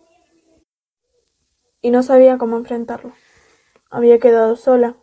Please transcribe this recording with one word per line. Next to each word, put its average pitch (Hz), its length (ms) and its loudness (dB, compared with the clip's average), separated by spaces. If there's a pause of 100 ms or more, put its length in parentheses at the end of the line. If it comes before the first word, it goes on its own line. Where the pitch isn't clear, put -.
(1800)
Y 240 80 -2
no 247 100 0
sabía 254 380 4
cómo 233 180 -6
enfrentarlo. 240 560 -14 (760)
Había 240 260 2
quedado 233 380 0
sola 240 480 -2